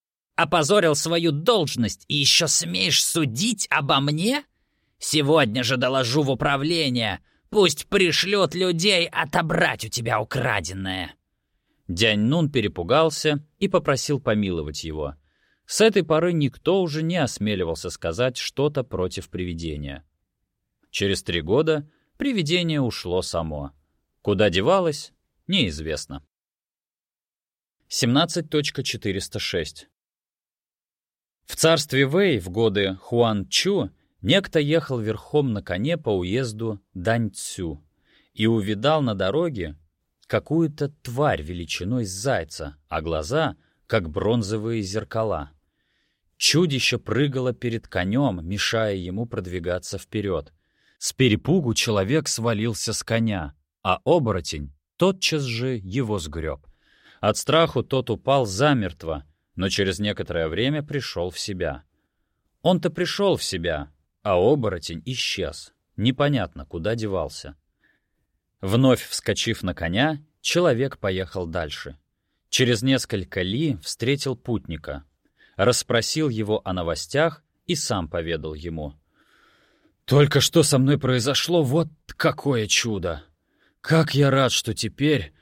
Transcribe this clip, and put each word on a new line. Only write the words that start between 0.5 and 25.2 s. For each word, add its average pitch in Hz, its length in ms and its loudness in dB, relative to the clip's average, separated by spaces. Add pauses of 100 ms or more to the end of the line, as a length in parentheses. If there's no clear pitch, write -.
свою 165 360 0
должность 151 760 0
и 147 80 -4
еще 147 320 4
смеешь 175 560 2
судить 165 680 -2
обо 143 280 2
мне? 170 440 0 (560)
Сегодня 139 640 2
же 123 140 0
доложу 131 440 2
в 143 80 2
управление, 139 920 0 (280)
пусть 190 380 2
пришлют 185 680 2
людей 180 540 2
отобрать 156 800 0
у 107 40 -12
тебя 117 320 -2
украденное». 95 920 -4 (720)
Дянь 104 320 2
Нун 147 320 2
перепугался 143 920 0 (140)
и 196 100 0
попросил 143 520 0
помиловать 92 640 -2
его. 76 320 -6 (500)
С - 160 -2
этой 208 220 4
поры 165 300 2
никто 165 500 2
уже 156 180 -4
не 170 160 0
осмеливался 95 720 -2
сказать 107 480 -2
что-то 143 460 -2
против 92 460 -6
привидения. 80 760 -8 (880)
Через 98 320 -2
три 85 180 -2
года 147 480 0 (280)
привидение 170 640 0
ушло 92 440 -2
само. 78 480 -6 (500)
Куда 101 300 4
девалось, 151 640 2 (340)